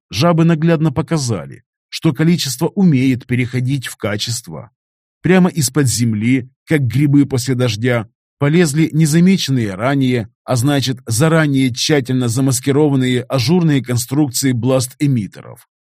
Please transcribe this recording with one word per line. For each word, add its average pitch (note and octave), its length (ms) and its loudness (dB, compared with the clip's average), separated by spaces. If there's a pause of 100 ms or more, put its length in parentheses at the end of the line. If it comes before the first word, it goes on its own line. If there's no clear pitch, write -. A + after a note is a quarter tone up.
жабы E3 340 2
наглядно D#3+ 480 2
показали, A#2 720 -6 (260)
что - 240 -2
количество D#3+ 540 0
умеет C3+ 600 2
переходить B2+ 600 -2
в - 100 -14
качество. G#2+ 760 -8 (500)
Прямо F3+ 280 4
из-под C#3 380 0
земли, A#2 600 -2 (160)
как D3+ 160 0
грибы C#3 440 2
после C3+ 300 -4
дождя, A#2+ 540 -2 (340)
полезли D#3+ 480 2
незамеченные D3+ 800 2
ранее, B2+ 560 -2 (140)
а B2+ 140 -2
значит, C3+ 500 0
заранее C3+ 640 2
тщательно B2+ 540 0
замаскированные C3 960 0
ажурные C#3+ 580 2
конструкции B2+ 680 -2
бласт-эмиттеров. B2 1200 -2 (260)